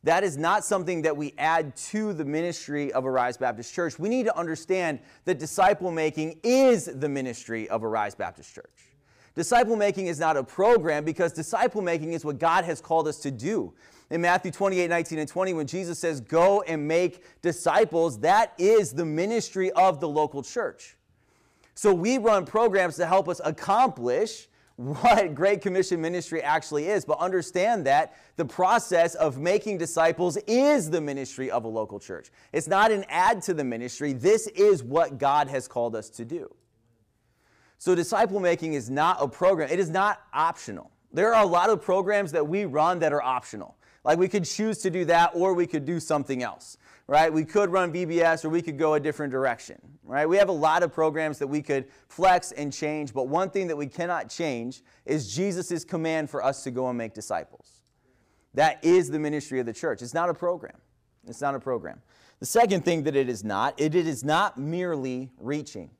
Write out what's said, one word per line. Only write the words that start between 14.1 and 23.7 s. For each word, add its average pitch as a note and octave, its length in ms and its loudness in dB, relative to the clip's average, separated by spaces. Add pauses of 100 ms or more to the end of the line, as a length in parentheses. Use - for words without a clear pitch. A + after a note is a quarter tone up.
Matthew F3+ 280 2
twenty-eight F3+ 400 0
nineteen E3+ 300 -2
and D3+ 80 -4
twenty, F#3 260 -2
when D#3 140 -4
Jesus F3 320 -8
says, D3+ 220 -4
"Go F3+ 400 4
and D#3+ 260 -4
make E3+ 340 0 (200)
disciples," E3 800 2
that G3+ 380 4
is G3 360 4
the D#3+ 100 -2
ministry F#3 680 -2
of F3+ 280 4
the E3+ 80 -4
local D3 340 -2
church. - 540 -10 (800)
So G3+ 200 4
we G#3 240 2
run G#3 280 2
programs G3 500 2
to E3 100 0
help F#3 220 2
us F3+ 160 -4
accomplish F#3+ 1040 0 (300)